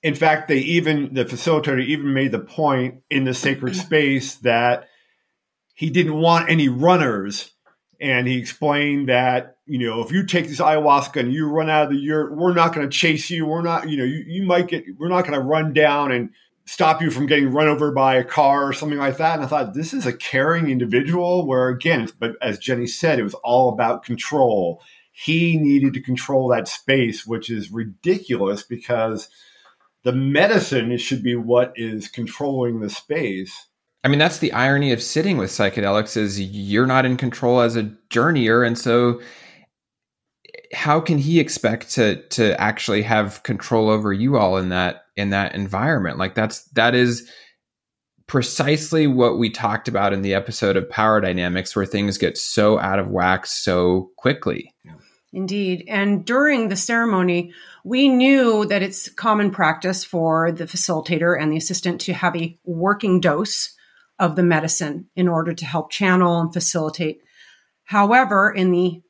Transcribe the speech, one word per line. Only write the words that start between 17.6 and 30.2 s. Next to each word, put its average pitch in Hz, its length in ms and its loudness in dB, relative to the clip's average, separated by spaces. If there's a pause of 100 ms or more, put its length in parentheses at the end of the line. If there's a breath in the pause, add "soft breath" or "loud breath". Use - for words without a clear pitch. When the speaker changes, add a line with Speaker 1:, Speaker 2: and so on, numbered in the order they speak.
Speaker 1:
over 147 240 2
by 135 240 4
a 127 80 2
car," 139 420 2
or 131 60 -4
something 147 260 -4
like 139 200 -2
that. 160 180 0
And 147 80 -4
I - 20 -8
thought, 131 260 -2
this 160 220 -8
is 247 100 -4
a 123 80 0
caring 156 560 0
individual 147 760 0
where, 127 220 2
again, 127 320 0
it's, 110 120 -6
but 117 200 -6 (100)
as 110 160 -4
Jenny 120 300 -4
said, 147 320 0
it 107 40 -2
was 98 100 -6
all 123 340 2
about 117 360 -2
control. 117 800 -2 (320 soft breath)
He 165 440 0
needed 139 360 2
to 131 80 -6
control 131 460 -2
that 113 180 2
space, 123 600 -2
which 113 240 -8
is 101 200 -8
ridiculous 113 920 -4
because 113 640 -4 (760 soft breath)
the 127 80 0
medicine 135 840 2